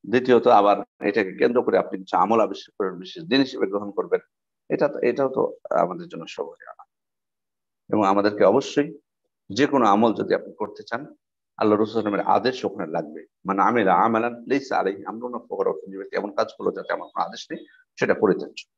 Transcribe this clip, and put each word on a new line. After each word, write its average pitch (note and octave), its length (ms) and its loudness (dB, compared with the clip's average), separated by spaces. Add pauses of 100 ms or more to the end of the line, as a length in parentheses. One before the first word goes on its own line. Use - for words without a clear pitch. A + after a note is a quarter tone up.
দ্বিতীয়ত B2 380 4
আবার G2+ 580 4
এটাকে G2 320 -2
কেন্দ্র B2 260 2
করে - 140 2
আপনি - 220 -2
কিছু F#2+ 180 -4
আমল G#2+ 240 4
আবিষ্কার G2 380 -4
করবেন, F#2 200 -4
বিশেষ F#2 240 -14
দিন A#2 160 2
হিসেবে B2+ 280 -2
গ্রহণ G2+ 240 -6
করবেন, F2+ 280 -2 (500)
এটা - 180 0
তো, D3 120 -6
এটাও C3 300 0
তো - 260 -2 (140)
আমাদের F2 380 -2
জন্য E2+ 200 -14
শোভনীয় - 500 -12
না। - 60 -20 (1040)
এবং G#2 180 2
আমাদেরকে G2+ 360 2
অবশ্যই A2+ 560 2 (500)
যে A#2+ 180 2
কোনো C#3 180 4
আমল G#2 280 6
যদি G2 220 0
আপনি - 180 -8
করতে - 300 -10
চান, A#2+ 180 -10 (560)
আল্লাহ G#2+ 220 4
রাসূল A2 140 0
সাল্লাল্লাহু G2+ 360 -2
আলাইহি - 0 -
ওয়াসাল্লামের G2 60 6
আদেশ A2 300 -2
ওখানে F2 260 -6
লাগবে। D#2+ 340 -8 (200)
মান G2 140 -2
আমিলা G2+ 340 4
আমালান A#2 540 2
লাইসা C#3 300 -2
আলাইহি F#2+ 280 -2
আমরুনা A#2 340 -10
ফাহুয়া F#2+ 260 -6
রাদ্দ, F#2+ 260 -4
যে F#2+ 60 -12
ব্যক্তি G2 200 -8
এমন G2+ 180 -6
কাজ A2 120 0 (100)
করলো G2+ 140 -2
যাতে F#2 220 -8
আমার F2 140 -8
কোনো - 180 -4
আদেশ - 260 -16
নেই, E3 140 -12 (340)
সেটা G2 140 0
পরিত্যাজ্য। - 520 0 (120)